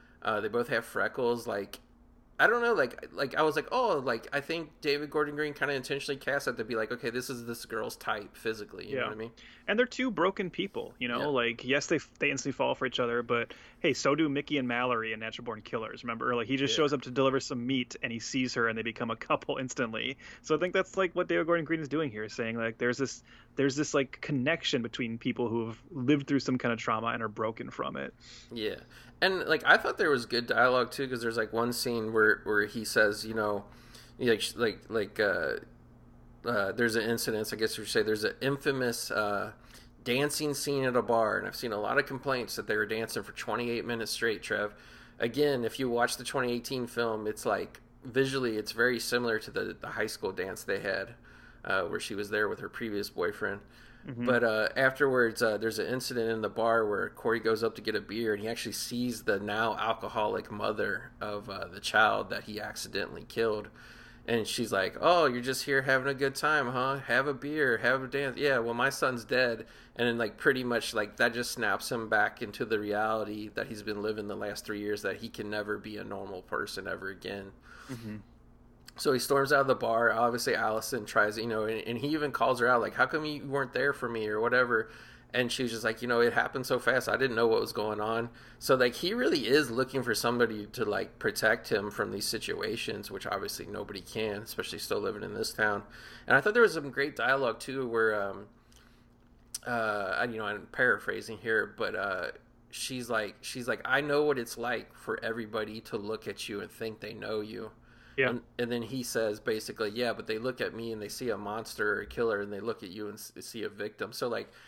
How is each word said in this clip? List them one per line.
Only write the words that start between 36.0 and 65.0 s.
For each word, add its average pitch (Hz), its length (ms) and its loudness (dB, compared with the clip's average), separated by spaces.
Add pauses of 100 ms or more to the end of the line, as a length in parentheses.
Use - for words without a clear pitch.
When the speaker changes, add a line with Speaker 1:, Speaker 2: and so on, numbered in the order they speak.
Speaker 1:
uh, 101 280 0
there's 113 240 2
an 113 80 2
incident, 113 500 -2
I - 20 -4
guess 107 220 -2
you 110 60 -8
should 101 100 -8
say, 117 80 4
there's 107 220 2
an 107 180 0
infamous, 135 720 0
uh, 104 400 0 (520)
dancing 143 520 0
scene 139 300 0
at 123 100 2
a 120 80 4
bar, 110 340 4
and 98 80 -2
I've 98 100 -8
seen 120 160 -6
a 104 80 -2
lot 110 200 2
of 143 80 -2
complaints 131 480 -4
that 107 100 -6
they 107 100 0
were 107 120 2
dancing 110 340 -2
for - 120 -12
twenty-eight 117 520 -2
minutes 113 260 -4
straight, 113 300 0
Trev. 104 320 -2 (460)
Again, 131 440 2
if 113 160 -4
you 135 80 0
watch 120 300 2
the 131 60 -10
twenty 123 280 0
eighteen 120 360 -2
film, 110 400 -2
it's, - 180 -4
like, 98 340 0 (240)
visually, 131 540 0
it's 107 140 -4
very 117 280 4
similar 120 380 0
to 110 140 -6
the, 98 280 -4
the - 100 -8
high 110 180 -2
school 104 240 -4
dance 92 320 -6
they 101 160 -2
had, 98 340 -4 (500)
uh, 95 200 2
where - 160 -2
she - 160 -6
was 101 160 -4
there 107 180 2
with 98 100 -4
her 95 100 -8
previous 104 420 -4
boyfriend. 101 500 -2 (460)
Speaker 2:
Mm-hmm. 120 180 -6
Speaker 1:
But, 123 180 6
uh, 110 320 4
afterwards, 127 680 4
uh, 110 160 4
there's 110 180 -2
an 101 80 0
incident 120 460 -2
in 113 100 -2
the 104 80 0
bar 113 380 4
where 101 220 0
Corey 117 300 0
goes 110 240 2
up 110 120 0
to 110 60 -12
get 107 140 -2
a 101 60 2
beer, 107 320 0
and 101 80 -2
he 110 80 -4
actually 117 220 -4
sees 120 540 -4
the 104 140 2
now 104 380 0
alcoholic 107 760 -2
mother 104 600 -2 (100)
of, 104 280 -6
uh, 95 180 -8
the 90 120 -14
child 107 520 4
that 101 140 -6
he 104 140 -8
accidentally 98 640 -6
killed. 107 460 0 (580)
And 113 200 2
she's 110 240 -2
like, 98 300 2